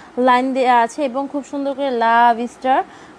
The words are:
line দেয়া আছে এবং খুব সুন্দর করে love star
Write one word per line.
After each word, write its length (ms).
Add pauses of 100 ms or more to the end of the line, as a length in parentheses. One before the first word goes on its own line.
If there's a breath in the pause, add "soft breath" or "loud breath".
(180 loud breath)
line 360
দেয়া 240
আছে 260
এবং 280
খুব 120
সুন্দর 300
করে 160
love 560
star 360 (360 loud breath)